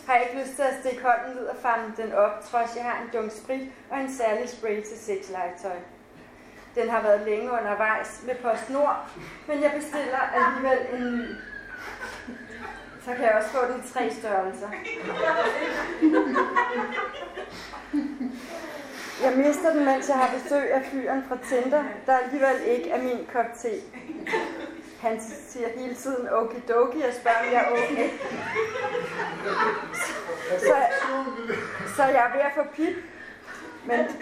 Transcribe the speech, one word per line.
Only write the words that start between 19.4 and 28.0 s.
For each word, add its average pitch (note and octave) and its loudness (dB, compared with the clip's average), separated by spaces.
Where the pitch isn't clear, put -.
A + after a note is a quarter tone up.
den, D4 4
mens C4 4
jeg C#4 6
har B3+ 4
besøg C#4 2
af C4+ 4
fyren C4+ -2
fra B3 -4
Tinder, C4 4
der C4 6
alligevel C4 2
ikke A#3+ 2
er B3+ 0
min A#3+ -2
kop A#3 2
te. A#3+ -2
Han A3 0
siger - -8
hele B3+ -6
tiden B3+ -4
okidoki A#3+ 2
og B3 2
spørger, A#3 4
om B3 0
jeg A#3+ 6
er - 4
okay. A#3+ 2